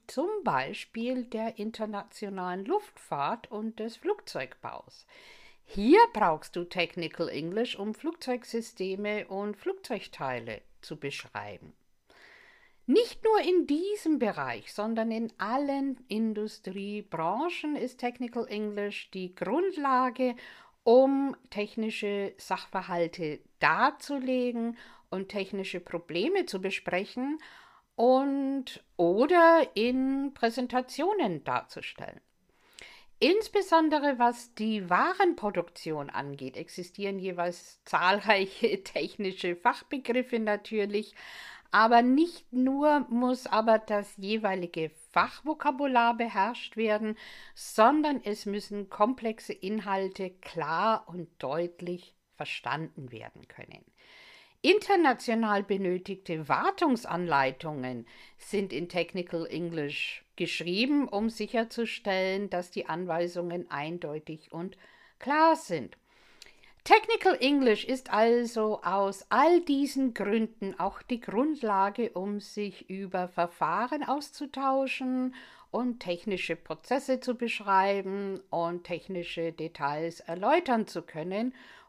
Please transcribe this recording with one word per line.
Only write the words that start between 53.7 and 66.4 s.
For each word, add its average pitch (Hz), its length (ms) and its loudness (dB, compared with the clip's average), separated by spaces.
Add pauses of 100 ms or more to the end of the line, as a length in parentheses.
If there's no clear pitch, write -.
International 247 1000 2
benötigte 185 840 -4
Wartungsanleitungen 151 1600 0 (320)
sind 196 340 -4
in 170 160 -4
Technical 175 580 -4
English 156 800 -6 (120)
geschrieben, 220 720 -2
um 214 240 -2
sicherzustellen, 208 1200 -2
dass 180 200 -4
die - 160 -8
Anweisungen 175 840 -4
eindeutig 156 840 -10
und 175 240 -10 (420)
klar 311 360 4
sind. 160 420 -4 (920)